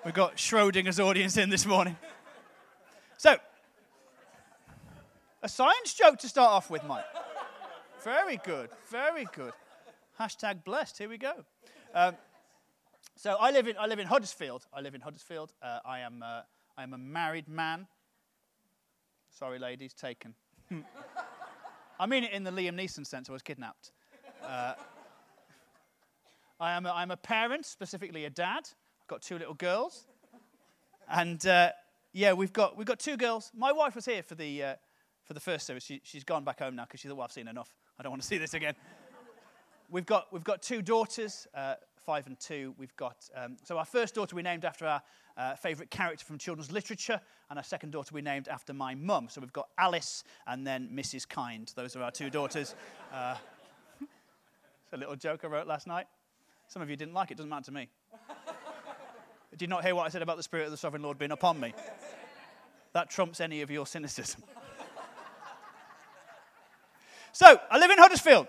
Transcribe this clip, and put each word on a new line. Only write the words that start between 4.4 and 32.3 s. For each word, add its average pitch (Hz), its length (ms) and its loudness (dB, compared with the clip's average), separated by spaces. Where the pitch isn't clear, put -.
a 214 40 -6
science 370 460 2
joke 302 240 10
to 262 100 -10
start 247 240 8
off 190 200 2
with, 151 140 -4
Mike. 135 200 -6
Very 285 340 2
good, 139 340 -6
very 277 420 -2
good. 131 220 -10
Hashtag 202 440 -6
blessed, 226 340 -6
here 208 100 -10
we 220 120 -14
go. 277 260 -8
Um, 175 220 4
so 202 240 -4
I 240 120 6
live 262 160 4
in, 220 100 -6
I 214 80 -4
live 220 140 -2
in 190 80 -6
Huddersfield. 175 680 -2
I 139 80 -12
live 139 140 -12
in 127 60 -18
Huddersfield. 156 600 -14
Uh, 120 240 -10
I 127 140 -10
am, 120 240 -14
uh, 117 180 -12
I 139 60 -16
am 131 120 -14
a 127 40 -14
married 160 500 -8
man. 160 380 -8
Sorry, 127 300 -12
ladies, 127 340 -12
taken. 117 400 -16
<laughs> - 1300 -18
I 185 80 -2
mean 262 160 0
it 220 80 -6
in 196 120 -8
the 185 60 -6
Liam 180 240 -4
Neeson 175 320 -10
sense. 131 240 -12
I 135 40 -12
was 131 100 -16
kidnapped. 123 480 -14
Uh, 127 300 -6
I 170 120 -2
am 175 160 -6
a, 180 40 -4
I'm 175 200 -6
a 175 60 -8
parent, 233 500 -4
specifically 170 580 -12
a 147 60 -10
dad. 170 360 -6
I've - 400 -20
got 143 140 -12
two 180 160 -12
little 160 160 -12
girls. 196 540 -4
And, 170 380 -2
uh, 175 240 8
yeah, 190 200 4